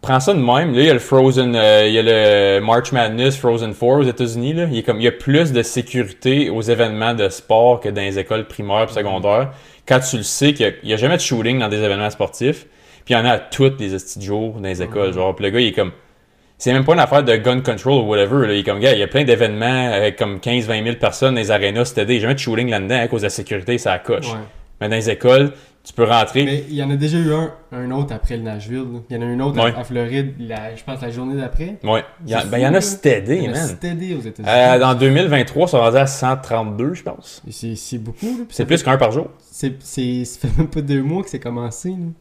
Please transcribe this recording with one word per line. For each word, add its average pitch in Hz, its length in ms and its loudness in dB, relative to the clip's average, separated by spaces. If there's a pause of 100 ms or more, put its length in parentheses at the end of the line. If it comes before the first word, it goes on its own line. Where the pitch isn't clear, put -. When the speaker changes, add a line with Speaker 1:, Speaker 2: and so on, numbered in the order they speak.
Speaker 1:
prends 131 180 2
ça 196 140 2
de 170 40 2
même. 131 360 2
Là, 120 60 4
il 151 60 8
y 160 40 6
a - 20 6
le 127 60 4
Frozen, 131 580 4
euh, 107 300 6
il 107 80 2
y 113 40 4
a 110 40 4
le 104 580 4
March 117 320 0
Madness 123 460 0
Frozen 117 340 0
Four 123 280 2
aux - 20 4
États-Unis, 120 500 -2
là. 170 180 -2
Il 127 60 -2
est 113 60 -2
comme, 110 180 -2
il 113 40 0
y 120 40 6
a 117 40 2
plus 147 400 2
de 117 100 2
sécurité 123 880 -2
aux 113 100 -2
événements 110 540 0
de 101 160 0
sport 117 500 4
que 107 80 -6
dans 101 140 -4
les 98 160 -4
écoles 110 280 -4
primaires 104 440 -2
et - 20 -14
secondaires. 104 600 0 (320)
Quand 131 140 4
tu 131 160 -4
le 107 60 -4
sais 143 320 0
qu'il 120 100 0
y 104 60 4
a, - 20 -14 (100)
il - 60 -12
y 107 60 0
a - 20 -2
jamais 139 200 2
de - 40 -2
shooting 120 380 -2
dans 113 100 -2
des 104 80 -2
événements 104 320 -2
sportifs, 117 580 -4 (380)
puis - 80 -2
il 120 60 4
y - 20 2
en 113 60 0
a 123 60 2
à 107 60 2
tous 135 400 0
les 98 160 -6
estis - 240 -10
de 98 60 -12
jour 107 300 -6
dans 101 120 -10
les 92 100 -6
Speaker 2:
Mhm. 90 60 -6
Speaker 1:
écoles, 95 300 -2
genre. 92 240 -2
Puis 98 80 -8
le 98 60 0
gars, 113 100 0
il 120 60 2
est 104 60 -2
comme, 92 200 -2 (640)
c'est 123 160 -2
même 135 140 2
pas 160 80 0
une 170 60 2
affaire 139 220 4
de 117 140 4
gun 127 240 0
control 127 440 0
ou 104 40 -4
whatever, 107 380 2
là. 104 80 0
Il 101 60 0
est 90 40 -6
comme, 101 160 -2
gars, 127 140 4
il 107 40 0
y 101 40 0
a 98 60 -2
plein 143 160 2
d'événements 117 680 2
avec 104 240 0
comme 101 240 -4
quinze, 120 260 -2
vingt 110 140 -2
mille 113 180 -4
personnes 127 360 0
dans 117 60 0
les 104 100 -2
arénas 104 360 2
cet - 120 -6
été. 110 160 0
Il - 20 2
y - 40 0
a - 20 -2
jamais 123 120 0
de 139 40 -6
shooting 120 320 -2
là-dedans 104 280 -2
à 117 100 -2
cause 113 120 -2
de 101 60 -4
la 95 40 -2
sécurité, 104 460 -6
ça 98 220 -2
coche. 117 340 -4
Speaker 2:
Ouais. 110 60 -8 (420)
Speaker 1:
Mais 107 80 -4
dans 110 80 -2
les 110 140 -2
écoles, 131 420 4 (320)
tu - 80 -20
peux 117 120 2
rentrer. 117 400 2
Speaker 2:
Mais 139 260 -4
il 151 60 -8
y 139 60 -4
en 139 80 -4
a 139 60 -2
déjà 151 220 0
eu 160 160 0
un, 160 180 -4 (180)
un 127 200 -8
autre 135 240 -4
après 117 240 -4
le 113 40 -8
Nashville, 113 480 -8
là. 120 100 -12 (100)
Il 123 60 -8
y - 20 -6
en 113 40 -6
a 120 40 -6
eu 120 80 -4
un 123 60 -4
autre 139 200 -2
à, 117 40 4
Speaker 1:
Ouais. 117 120 2
Speaker 2:
à 113 80 -6
Floride, 127 560 -4
la, 113 340 -10
je - 80 -20
pense 127 200 -10
la 120 80 -8
journée 127 280 -8
d'après. 147 460 -4
Speaker 1:
Ouais. 110 180 0 (220)
Il 120 60 -10
y 110 40 -2
a, 113 60 0
Speaker 2:
C'est - 80 -8
Speaker 1:
ben, 117 80 -4
il 123 60 0
y - 20 2
en 131 60 2
Speaker 2:
fou, 175 60 4
Speaker 1:
a - 0 -
Speaker 2:
là. 190 40 4
Speaker 1:
cet 196 260 -4
été, 117 300 2
Speaker 2:
Il 175 80 -2
y 107 40 -4
en - 20 -4
a - 20 -6
Speaker 1:
man. 156 160 -4
Speaker 2:
cet 90 160 -10
été 175 300 -6
aux 139 60 -6
États-Unis. 107 280 -10
Speaker 1:
Euh, 123 300 6
dans 127 160 4
deux 131 160 4
mille 165 160 4
vingt-trois, 143 400 2
ils 175 40 -4
sont 135 100 4
rendus 117 180 4
à 135 80 4
cent 135 320 -2
trente-deux, 113 560 -4
je - 80 -16
pense. - 440 -14
Speaker 2:
Et 104 60 -18
c'est, 113 240 -10
c'est - 220 -12
beaucoup, 113 260 -12
là. 233 140 -6
Puis 233 100 -10
Speaker 1:
C'est - 140 -6
Speaker 2:
ça - 20 0
Speaker 1:
plus - 140 2
Speaker 2:
fait, - 60 -4
Speaker 1:
qu'un 131 120 2
par 120 160 2
jour. 151 160 -4 (120)
Speaker 2:
c'est, - 400 -8
c'est, 123 440 -6
ça - 240 -8
fait - 80 0
même 156 120 2
pas 160 120 -6
deux 139 220 -2
mois 165 200 -4
que - 60 -10
c'est 131 100 -10
commencé, 120 520 -8
là. 185 60 -8 (240)